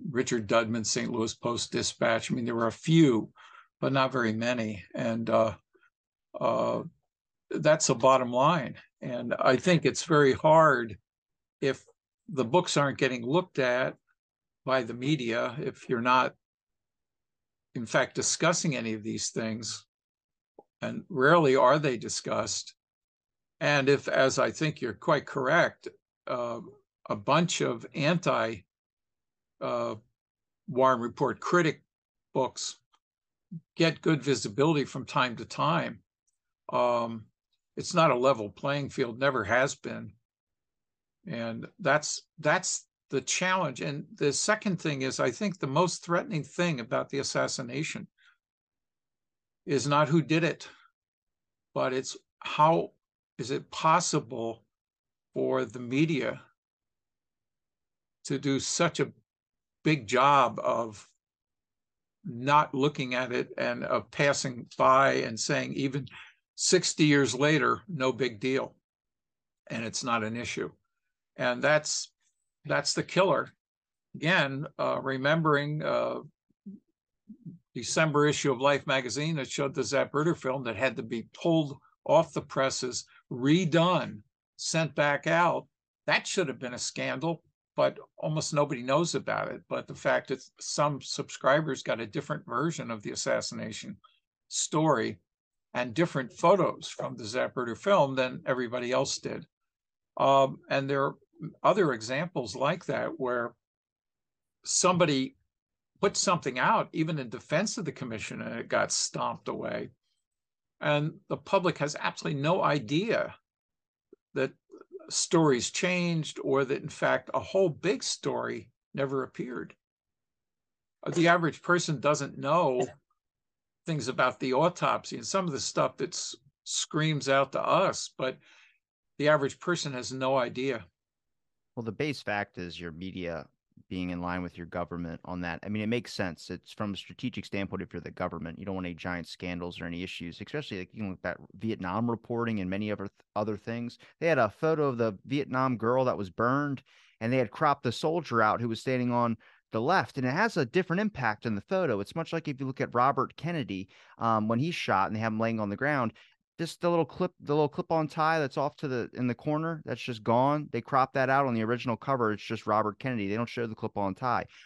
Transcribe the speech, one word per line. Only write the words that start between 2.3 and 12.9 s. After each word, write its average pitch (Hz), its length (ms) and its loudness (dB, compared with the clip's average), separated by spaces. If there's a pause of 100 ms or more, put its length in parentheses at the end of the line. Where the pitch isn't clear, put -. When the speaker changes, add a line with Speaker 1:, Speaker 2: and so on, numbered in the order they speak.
Speaker 1:
I - 40 0
mean, 123 100 -2
there 120 100 -2
were 117 140 0
a 110 40 0
few, 151 580 6 (500)
but 135 120 0
not 131 200 2
very 120 200 2
many. 110 520 -2 (100)
And, 113 340 -2
uh, 113 260 4 (840)
uh, 117 420 0 (680)
that's 156 360 4
the 139 80 2
bottom 127 360 4
line. 135 440 2 (240)
And 123 400 -6
I 131 160 6
think 175 280 4
it's 120 200 0
very 147 280 6
hard 135 640 6 (640)
if 135 240 -2 (440)
the 131 160 0
books 170 320 2
aren't 143 220 2